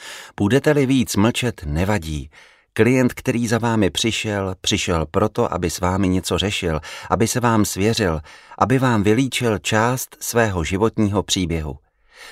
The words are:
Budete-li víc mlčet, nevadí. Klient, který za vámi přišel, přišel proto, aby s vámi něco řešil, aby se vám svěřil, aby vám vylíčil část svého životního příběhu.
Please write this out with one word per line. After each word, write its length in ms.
Budete-li 460
víc 300
mlčet, 500
nevadí. 640
Klient, 400
který 340
za 100
vámi 320
přišel, 720
přišel 440
proto, 480
aby 160
s 100
vámi 300
něco 280
řešil, 420
aby 180
se 120
vám 260
svěřil, 560
aby 220
vám 240
vylíčil 540
část 640
svého 440
životního 600
příběhu. 560